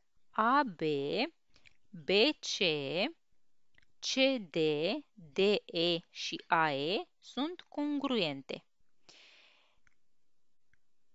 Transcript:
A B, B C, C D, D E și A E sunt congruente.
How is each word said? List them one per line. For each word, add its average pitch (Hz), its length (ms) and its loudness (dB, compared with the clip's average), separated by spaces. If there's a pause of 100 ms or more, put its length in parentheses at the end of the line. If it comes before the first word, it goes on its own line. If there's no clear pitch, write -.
(300)
A 254 340 2
B, 196 180 -6 (1080)
B 165 200 -10 (300)
C, - 180 -6 (1400)
C 262 400 2
D, 175 180 -6 (560)
D 160 240 -10 (280)
E 170 320 0 (120)
și - 380 -8
A 160 240 2
E 165 360 -2 (120)
sunt 320 420 -8
congruente. 262 1000 -4 (2500)